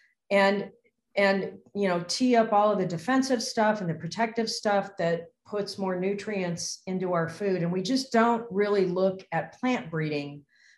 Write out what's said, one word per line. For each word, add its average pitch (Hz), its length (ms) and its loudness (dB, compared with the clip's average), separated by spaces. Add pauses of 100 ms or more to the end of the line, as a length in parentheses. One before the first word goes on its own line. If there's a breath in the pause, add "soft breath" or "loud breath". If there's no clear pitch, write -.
(300 soft breath)
And, 202 400 4 (460)
and, 196 360 2 (220)
you 202 140 0
know, 175 180 0
tee 247 300 2
up 220 160 4
all 208 180 4
of 196 80 0
the 180 80 0
defensive 247 560 0
stuff 214 380 0
and 175 80 -4
the 156 60 -2
protective 220 560 -4
stuff 202 480 -2
that 170 300 -2 (180)
puts 202 320 -6
more 185 200 -2
nutrients 190 880 -4
into 185 280 -2
our 165 140 2
food. 185 340 -2
And 170 100 0
we 185 80 0
just - 320 -2
don't 233 380 4
really 202 340 2
look 185 480 0
at - 260 -4
plant 247 320 -2
breeding 147 520 -4 (360 soft breath)